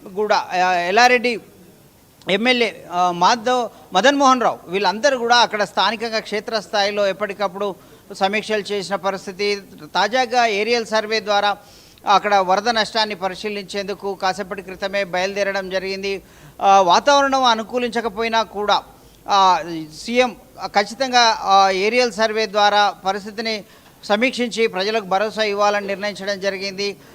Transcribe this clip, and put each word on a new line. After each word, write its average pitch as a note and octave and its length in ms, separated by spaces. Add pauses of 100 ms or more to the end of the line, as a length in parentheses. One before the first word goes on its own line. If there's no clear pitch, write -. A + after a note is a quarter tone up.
(160)
కూడా, G3+ 300 (200)
ఆ, F#3 80
ఎల్లారెడ్డి A3 640 (880)
ఎమ్మెల్యే, G#3+ 640
ఆ, F3+ 200
మాధవ్, A3+ 580 (240)
మదన్ A3+ 220
మోహన్ C4 260
రావు, D#3+ 160 (100)
వీళ్ళందరూ G3+ 500
కూడా A#3 180
అక్కడ G#3+ 280
స్థానికంగా A3 560
క్షేత్రస్థాయిలో G#3 880
ఎప్పటికప్పుడు G3 680 (380)
సమీక్షలు G3+ 580
చేసిన G3 240
పరిస్థితి. G3 640 (340)
తాజాగా A#3 500
ఏరియల్ A3 400
సర్వే G#3+ 340
ద్వారా G3+ 380 (500)
అక్కడ G3+ 280
వరద G3 340
నష్టాన్ని G#3+ 460
పరిశీలించేందుకు G3 960
కాసేపటి F#3+ 480
క్రితమే F#3+ 420
బయలుదేరడం F#3+ 640
జరిగింది. F#3+ 520 (400)
ఆ, G3 200
వాతావరణం C4+ 640
అనుకూలించకపోయినా A3+ 1000
కూడా, G3+ 400 (460)
ఆ, F#3+ 340 (400)
సీఎం A#3+ 320 (300)
ఖచ్చితంగా, A3+ 760
ఆ, G3 280
ఏరియల్ A3 420
సర్వే A3 340
ద్వారా G#3 440 (160)
పరిస్థితిని G#3 580 (400)
సమీక్షించి A3+ 640
ప్రజలకు G3 380
భరోసా G3 380
ఇవ్వాలని G3+ 440
నిర్ణయించడం G3 520
జరిగింది. G3 580 (180)